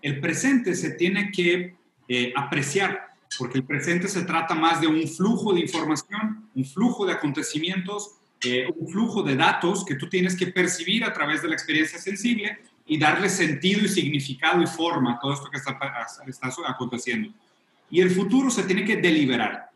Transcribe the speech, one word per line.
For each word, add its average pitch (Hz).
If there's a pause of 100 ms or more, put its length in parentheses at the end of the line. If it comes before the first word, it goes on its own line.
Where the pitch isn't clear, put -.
El 139
presente 214
se 156
tiene 196
que, 180 (320)
eh, 123
apreciar, 147 (280)
porque 127
el 127
presente 175
se 175
trata 160
más 160
de 160
un 156
flujo 202
de 175
información, 160
un 131
flujo 208
de 175
acontecimientos, 175 (260)
eh, 123 (100)
un -
flujo 208
de 143
datos 175
que 143
tú 170
tienes 185
que 180
percibir 185
a 208
través 151
de 165
la 160
experiencia 156
sensible 208 (280)
y 151
darle 156
sentido 180
y 196
significado 147
y 160
forma 156
a 117
todo 139
esto -
que 143
está 135
pa-, 120 (200)
está 127 (160)
aconteciendo. 117 (560)
Y 165
el 185
futuro 233
se 208
tiene 185
que 208
deliberar. 139